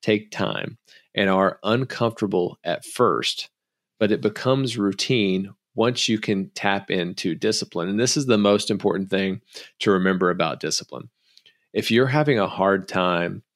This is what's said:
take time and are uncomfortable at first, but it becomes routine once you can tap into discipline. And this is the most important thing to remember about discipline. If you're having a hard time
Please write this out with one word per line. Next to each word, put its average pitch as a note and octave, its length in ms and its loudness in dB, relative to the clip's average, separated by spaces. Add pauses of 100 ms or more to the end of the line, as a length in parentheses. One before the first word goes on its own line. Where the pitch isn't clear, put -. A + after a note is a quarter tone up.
take G#2+ 300 0
time - 460 -6 (380)
and G2 140 0
are F#2+ 340 2
uncomfortable A2 1000 -2
at - 220 -4
first, - 640 -2 (500)
but G#2 120 2
it G2+ 100 0
becomes B2+ 560 -2
routine G2 760 0 (200)
once A#2+ 360 0
you A2 100 2
can G2 320 -2
tap G2 380 -2
into F2+ 460 -2
discipline. F2+ 540 -2
And G2+ 100 -2
this B2+ 180 0
is C#3+ 80 0
the A#2 120 4
most G#2 340 4
important F#2+ 400 -2
thing G2 300 0 (380)
to G#2+ 120 2
remember F#2 400 2
about E2+ 280 -2
discipline. - 500 -8 (640)
If G#2+ 200 -2
you're B2 160 6
having D3 320 2
a F#2+ 80 2
hard F#2+ 400 2
time F2+ 560 -2 (120)